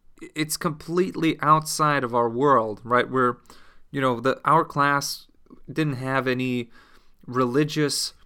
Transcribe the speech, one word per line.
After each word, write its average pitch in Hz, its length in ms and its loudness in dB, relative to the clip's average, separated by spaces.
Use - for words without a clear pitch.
it's 151 220 -4
completely 165 840 -2
outside 151 600 2
of 120 120 -4
our 120 160 2
world, 117 520 2
right? 120 280 0
We're, 123 260 0
you 139 100 -6
know, 127 200 0
the, 127 260 0
our 156 180 4
class 143 640 -2
didn't 143 260 -2
have 131 300 -2
any 127 440 -2
religious 135 880 0